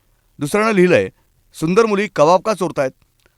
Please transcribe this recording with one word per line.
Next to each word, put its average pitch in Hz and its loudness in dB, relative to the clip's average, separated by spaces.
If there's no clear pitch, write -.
दुसऱ्यानं 208 -2
लिहिलंय, 175 2
"सुंदर 185 0
मुली 208 -4
कबाब 165 2
का 220 -4
चोरतायत? 151 -6